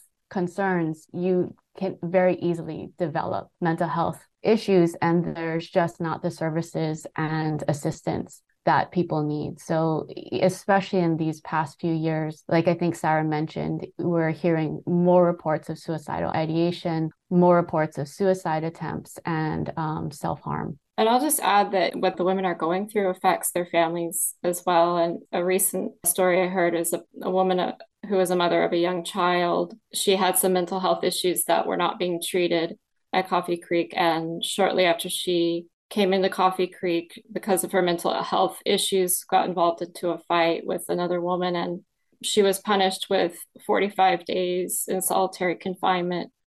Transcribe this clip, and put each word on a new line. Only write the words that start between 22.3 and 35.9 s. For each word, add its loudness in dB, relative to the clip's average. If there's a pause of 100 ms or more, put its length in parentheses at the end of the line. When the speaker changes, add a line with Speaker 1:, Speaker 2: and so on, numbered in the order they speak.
Speaker 2:
are 0
going -2
through 0
affects 0
their -2
families 0
as -2
well. 4
And 0 (120)
a 0
recent 0 (140)
story 2
I 2
heard 0
is -2
a, -6 (180)
a -4
woman, 2
uh, -2 (360)
who 0
was 2
a 2
mother 2
of 0
a 0
young 0
child. 0 (180)
She 2
had 2
some 2
mental 0
health 0
issues 0
that 2
were 0
not -2
being -2
treated 0 (340)
at 0
Coffee 0
Creek. -2
And 0
shortly 2
after 0
she -2 (240)